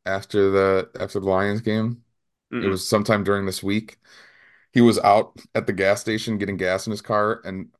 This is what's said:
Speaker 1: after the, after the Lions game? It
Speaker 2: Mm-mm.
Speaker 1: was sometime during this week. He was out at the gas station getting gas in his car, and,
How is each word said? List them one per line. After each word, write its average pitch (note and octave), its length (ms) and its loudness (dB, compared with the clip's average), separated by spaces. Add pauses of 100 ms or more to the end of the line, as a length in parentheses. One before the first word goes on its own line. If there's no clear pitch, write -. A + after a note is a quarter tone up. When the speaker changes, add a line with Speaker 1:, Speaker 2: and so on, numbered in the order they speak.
Speaker 1:
after G2 460 0
the, F#2+ 380 2 (100)
after G2 200 -6
the F#2+ 80 -4
Lions G2+ 340 0
game? A2 420 -2 (480)
It B2 40 -8
Speaker 2:
Mm-mm. G2+ 140 -2
Speaker 1:
was F#2+ 180 -4
sometime G#2 360 2
during G2 220 0
this F#2+ 160 -6
week. G#2 360 -4 (760)
He A#2+ 80 4
was A#2 180 6
out G#2 400 2 (160)
at A2 120 -2
the G#2 60 -2
gas G2 280 0
station A2 360 -4
getting G2 200 -4
gas F#2 300 -4
in A2+ 40 -6
his G2+ 100 -8
car, G#2+ 420 -2
and, F#2+ 260 -12 (100)